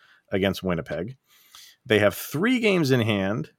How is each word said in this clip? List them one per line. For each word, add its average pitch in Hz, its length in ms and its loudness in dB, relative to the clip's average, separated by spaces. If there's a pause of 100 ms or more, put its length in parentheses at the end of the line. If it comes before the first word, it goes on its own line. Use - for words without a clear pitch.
(300)
against 95 320 0
Winnipeg. 87 540 -6 (680)
They 110 140 4
have 101 140 4
three 233 440 -2
games 185 320 2
in 131 100 4
hand 107 580 -2